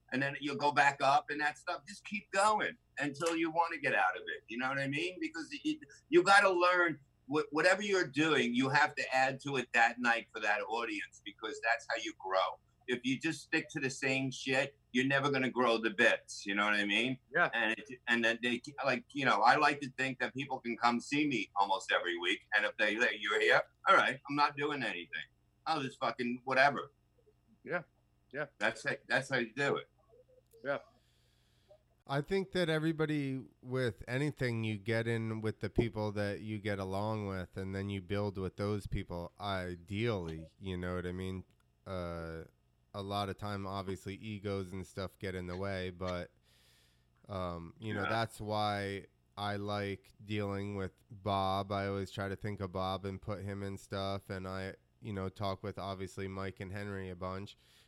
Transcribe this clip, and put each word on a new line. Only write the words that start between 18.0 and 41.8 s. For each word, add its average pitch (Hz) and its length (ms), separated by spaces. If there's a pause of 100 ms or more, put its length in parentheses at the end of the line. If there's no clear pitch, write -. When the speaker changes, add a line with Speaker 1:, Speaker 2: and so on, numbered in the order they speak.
Speaker 1:
and 117 140
then 117 200
they, 120 180 (240)
like, 127 280
you 143 120
know, 107 200
I 135 100
like 147 260
to 131 160
think 131 220
that 120 160
people 135 240
can 117 180
come 120 220
see 147 260
me 110 300
almost 98 420
every 87 220
week, 90 200 (160)
and 104 100
if 101 120
they, 104 180
they, 110 240
"You're 104 200
here, 123 220 (260)
all 185 80
right, 120 240 (100)
I'm 143 60
not 147 220
doing 143 260
anything. 90 240 (580)
I'll 156 160
just 131 180
fucking 120 440
whatever." 131 480 (720)
Speaker 2:
Yeah. 165 200 (500)
Yeah. 143 120 (140)
Speaker 1:
That's 110 260
it. 127 220
That's 135 220
how 135 80
you 117 180
do 135 220
it. - 100 (800)
Speaker 2:
Yeah. 135 140 (1300)
Speaker 3:
I 139 140
think 190 320
that 180 140
everybody 151 720 (220)
with 127 460
anything, 123 580
you 110 120
get 113 300
in 113 340
with 107 200
the 101 80
people 107 440
that 101 280
you 107 160
get 101 220
along 101 480
with, 95 280
and 95 180
then 98 160
you 98 120
build 101 360
with 92 200
those 101 300
people, 87 520
ideally, 90 1080 (120)
you 95 180
know 90 180
what 90 100
I 90 80
mean? 95 300 (440)